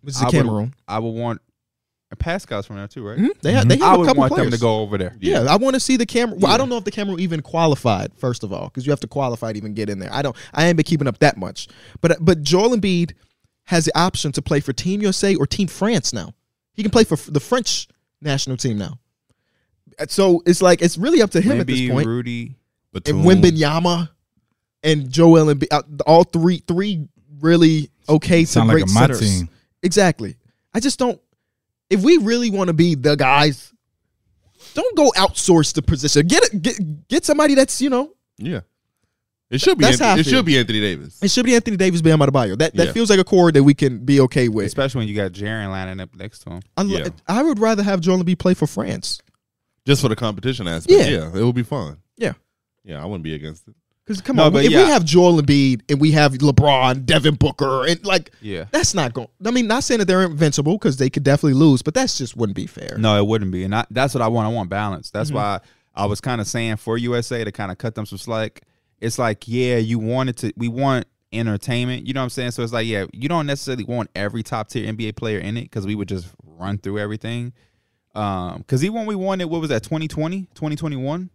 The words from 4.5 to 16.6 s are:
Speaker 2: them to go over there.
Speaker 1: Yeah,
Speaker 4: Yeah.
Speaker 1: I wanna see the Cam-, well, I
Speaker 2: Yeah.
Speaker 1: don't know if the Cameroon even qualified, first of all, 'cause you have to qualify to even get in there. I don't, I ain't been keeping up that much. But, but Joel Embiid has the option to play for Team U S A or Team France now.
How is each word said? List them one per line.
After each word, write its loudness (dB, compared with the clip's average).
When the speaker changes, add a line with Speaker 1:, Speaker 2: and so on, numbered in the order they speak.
Speaker 2:
them -2
to -4
go 0
over -4
there. -6
Speaker 1:
Yeah, 0
Speaker 4:
Yeah. 2
Speaker 1:
I 4
wanna 0
see 0
the 0
Cam-, -2
well, 0
I 4
Speaker 2:
Yeah. 4
Speaker 1:
don't 0
know -4
if -10
the -6
Cameroon -6
even -4
qualified, 0
first -6
of -10
all, -10
'cause -10
you -4
have -2
to -8
qualify -6
to -8
even -10
get -6
in -6
there. -10
I -4
don't, -4
I 0
ain't 2
been 0
keeping -2
up -6
that 2
much. -12
But, 2
but 2
Joel 2
Embiid -2
has 0
the -2
option -2
to -4
play 0
for -6
Team -4
U 0
S -2
A 2
or 0
Team -2
France -2
now. -10